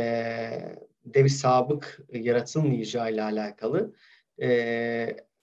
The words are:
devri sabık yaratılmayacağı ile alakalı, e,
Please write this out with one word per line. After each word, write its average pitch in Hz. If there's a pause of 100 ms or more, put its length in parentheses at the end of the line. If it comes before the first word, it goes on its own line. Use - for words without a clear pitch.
(1040)
devri 135
sabık 127 (120)
yaratılmayacağı 120
ile 107
alakalı, 107 (480)
e, 117 (260)